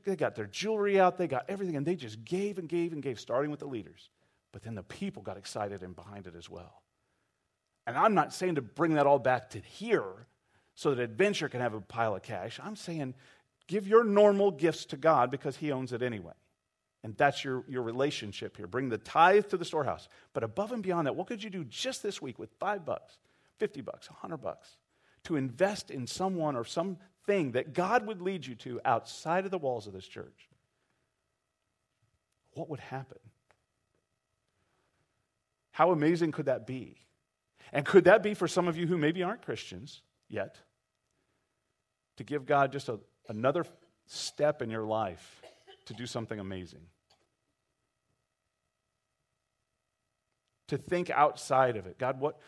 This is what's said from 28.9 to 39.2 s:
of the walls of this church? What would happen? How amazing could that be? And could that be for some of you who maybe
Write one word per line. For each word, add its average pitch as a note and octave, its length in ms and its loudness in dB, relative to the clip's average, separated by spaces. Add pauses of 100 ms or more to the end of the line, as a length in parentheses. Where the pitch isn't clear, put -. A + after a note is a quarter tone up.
of G3 60 -10
the F#3 80 -4
walls B2 280 -4
of G2+ 60 -14
this F#2+ 140 -14
church? - 420 -18 (2000)
What D#3+ 160 -8
would C#3+ 100 -8
happen? - 380 -12 (2500)
How E3 180 6
amazing E3 420 2
could D3 140 -6
that A2+ 200 -2
be? B2+ 300 -12 (760)
And C#3 120 -2
could F3+ 200 8
that F#3+ 180 10
be G#3 100 0
for F3+ 160 -2
some F3 180 0
of E3 120 -2
you F3 80 -2
who F3+ 100 0
maybe E3 260 0